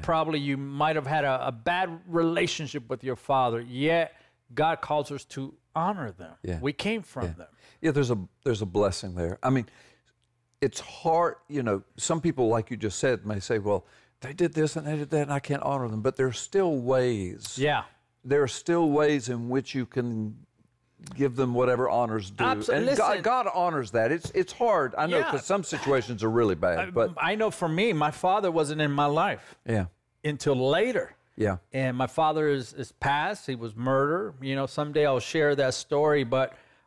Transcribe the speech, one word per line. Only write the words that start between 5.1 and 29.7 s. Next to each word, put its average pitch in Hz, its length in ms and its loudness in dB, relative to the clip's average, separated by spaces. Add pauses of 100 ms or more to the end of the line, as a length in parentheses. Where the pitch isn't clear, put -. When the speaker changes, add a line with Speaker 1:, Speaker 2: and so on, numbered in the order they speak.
Speaker 1:
us 139 140 -10
to 135 280 -10 (220)
honor 165 360 -2
them. 82 220 -18 (100)
Speaker 2:
Yeah. 87 160 -4
Speaker 1:
We 139 140 -4
came 214 300 -4
from 120 220 -8
Speaker 2:
Yeah. 80 80 -6
Speaker 1:
them. 82 140 -18 (340)
Speaker 2:
Yeah, 160 100 2
there's 131 200 2
a, 113 60 2 (260)
there's 113 180 0
a 107 40 -2
blessing 95 500 0
there. 87 280 -2
I 127 60 0
mean, 131 180 2 (920)
it's - 180 -2
hard, 165 560 0 (120)
you 143 160 -4
know, 101 200 0 (140)
some - 240 -2
people, 139 260 2
like 113 240 0
you 117 60 -6
just 101 220 -4
said, 117 260 0
may 104 140 -4
say, 110 200 -2
"Well, 101 260 0 (360)
they 139 120 -12
did 165 200 0
this 156 240 0
and 151 100 -6
they 156 80 -2
did 147 140 -6
that, 151 140 2
and 143 100 -2
I 143 60 0
can't 139 240 -4
honor 131 260 -2
them." 110 120 -4
But 127 140 -2
there 131 120 2
are 127 40 0
still 170 460 0
ways. 120 800 0
Speaker 1:
Yeah. 135 260 0 (400)
Speaker 2:
There 143 180 4
are 135 60 4
still 170 420 2
ways 147 380 4
in 120 220 -4
which 131 260 -2
you 127 100 -2
can 113 520 -4 (800)
give 131 200 0
them 127 180 0
whatever 123 360 2
honors 110 420 0
due. 190 140 -4
Speaker 1:
Abso-, - 280 0
Speaker 2:
And 180 120 0 (100)
God, 214 140 2
Speaker 1:
listen. 196 140 0
Speaker 2:
God 240 300 2
honors 160 380 -2
that. 117 220 2
It's, 170 200 -4
it's 185 200 0
hard, 180 440 2
I 151 100 0
know, 175 100 0
Speaker 1:
Yeah. 131 140 2
Speaker 2:
'cause 135 140 -2
some 196 200 -2
situations 127 580 -2
are 110 60 2
really 110 260 4
bad, 87 240 2
Speaker 1:
I, 185 120 -4
Speaker 2:
but 165 260 2
Speaker 1:
I 165 180 0
know 214 160 0
for - 160 -4
me, 190 240 2
my 151 200 0
father 190 380 2
wasn't 156 300 0
in 147 120 2
my 147 160 2
life 156 580 -2
Speaker 2:
Yeah. 104 220 0 (360)